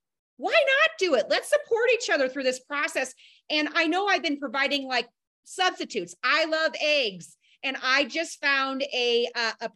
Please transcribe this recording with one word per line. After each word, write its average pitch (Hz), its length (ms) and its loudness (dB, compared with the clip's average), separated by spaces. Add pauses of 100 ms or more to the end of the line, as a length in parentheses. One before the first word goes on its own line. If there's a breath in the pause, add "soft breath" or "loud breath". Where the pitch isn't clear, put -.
(380)
Why 330 160 -4
not 587 460 4
do 349 160 2
it? 214 140 2
Let's 311 200 0
support 494 440 2
each - 160 -2
other 285 200 2
through 269 140 -6
this 254 160 0
process. 294 540 -4 (360 soft breath)
And 302 240 0
I 330 140 2
know 370 200 0
I've 370 160 2
been 294 160 -2
providing, 269 480 -2
like, 247 200 -2 (380)
substitutes. 359 800 -4
I 302 220 2
love 320 340 0
eggs. 254 560 -2 (280 soft breath)
And 269 180 -4
I 262 240 2
just 311 360 -6
found 269 400 0 (120)
a, 240 420 2
uh, 226 160 -2 (100)
a 226 140 -6